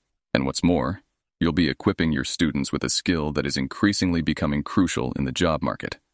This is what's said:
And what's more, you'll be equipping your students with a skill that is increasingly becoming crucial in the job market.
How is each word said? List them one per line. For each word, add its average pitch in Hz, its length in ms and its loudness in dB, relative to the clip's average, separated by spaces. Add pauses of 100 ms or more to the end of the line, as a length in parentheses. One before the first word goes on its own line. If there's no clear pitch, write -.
(320)
And 65 140 2
what's 67 160 -2
more, 85 380 2 (400)
you'll 82 120 2
be 78 160 2
equipping 82 440 0
your 65 120 -2
students 71 480 0
with 71 120 -2
a 65 40 -2
skill 78 440 0
that 71 120 -2
is 69 120 -2
increasingly 85 640 0
becoming 73 400 0
crucial 78 500 0
in 69 120 -2
the 64 80 -4
job 80 300 0
market. - 360 -6 (160)